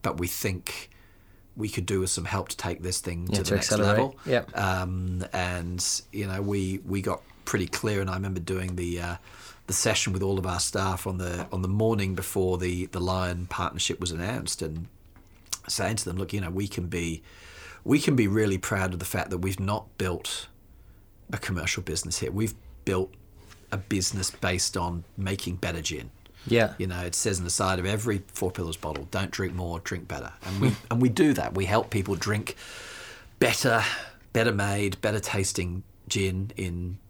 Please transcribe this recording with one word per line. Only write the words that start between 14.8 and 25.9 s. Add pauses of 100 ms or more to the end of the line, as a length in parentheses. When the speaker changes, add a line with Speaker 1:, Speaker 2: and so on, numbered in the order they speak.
Speaker 1:
saying
to
them,
"Look,
you
know,
we
can
be, (640)
we
can
be
really
proud
of
the
fact
that
we've
not
built (840)
a
commercial
business
here.
We've (320)
built (600)
a
business
based
on (120)
making
better
gin." (340)